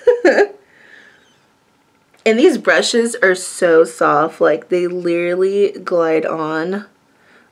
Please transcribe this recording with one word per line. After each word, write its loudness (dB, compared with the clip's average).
<laughs> 2
And 2
these 4
brushes 0
are 2
so 2
soft, -2
like, 0
they -2
literally -2
glide -2
on -6